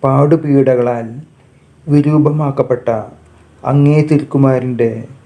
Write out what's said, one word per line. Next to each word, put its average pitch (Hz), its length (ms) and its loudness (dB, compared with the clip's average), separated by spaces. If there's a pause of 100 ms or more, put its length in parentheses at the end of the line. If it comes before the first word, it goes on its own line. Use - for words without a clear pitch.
പാടുപീഡകളാൽ 135 1040 2 (840)
വിരൂപമാക്കപ്പെട്ട 147 960 0 (840)
അങ്ങേ 143 280 2 (120)
തിരുക്കുമാരൻ്റെ 131 800 0 (380)